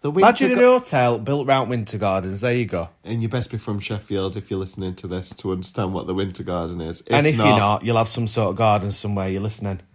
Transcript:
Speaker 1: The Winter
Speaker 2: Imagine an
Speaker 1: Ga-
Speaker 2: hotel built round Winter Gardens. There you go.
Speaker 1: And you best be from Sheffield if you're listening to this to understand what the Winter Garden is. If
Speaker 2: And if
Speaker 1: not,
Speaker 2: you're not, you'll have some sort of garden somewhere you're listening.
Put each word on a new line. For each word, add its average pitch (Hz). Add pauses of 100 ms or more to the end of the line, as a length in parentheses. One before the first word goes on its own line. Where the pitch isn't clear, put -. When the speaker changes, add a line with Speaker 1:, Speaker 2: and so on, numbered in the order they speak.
Speaker 1:
The 147
Winter 190
Speaker 2:
Imagine 247
an 247
Speaker 1:
Ga- 247 (140)
Speaker 2:
hotel 123
built 135
round 135
Winter 113
Gardens. 95
There 123
you 123
go. 85 (140)
Speaker 1:
And 113
you 113
best 123
be 117
from 101
Sheffield 98
if 95
you're 95
listening 92
to -
this 92
to 95
understand 92
what 87
the -
Winter 95
Garden 87
is. 82
If -
Speaker 2:
And 143
if 131
Speaker 1:
not, 107
Speaker 2:
you're 104
not, 101
you'll 117
have 113
some 117
sort 104
of 98
garden 104
somewhere 101
you're 95
listening. 101 (140)